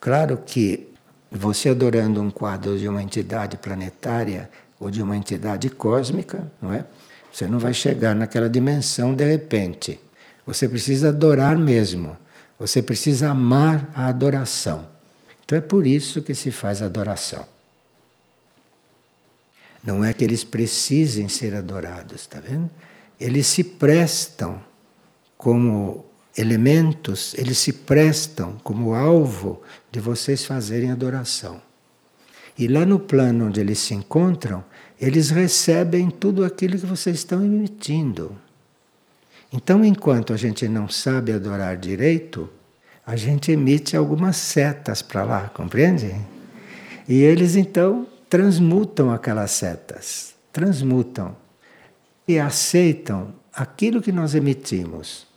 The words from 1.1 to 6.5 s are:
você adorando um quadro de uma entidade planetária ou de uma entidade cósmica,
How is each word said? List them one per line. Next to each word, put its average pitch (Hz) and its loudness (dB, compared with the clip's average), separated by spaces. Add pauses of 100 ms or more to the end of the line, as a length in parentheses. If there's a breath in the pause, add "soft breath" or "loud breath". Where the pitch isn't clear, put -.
você 104 -2
adorando 117 2
um 104 -2
quadro 98 -6
de 98 -4
uma 101 -4
entidade 98 -6
planetária 98 -6 (300 soft breath)
ou 101 -8
de 104 -4
uma 101 -2
entidade 101 -4
cósmica, 135 -2 (100)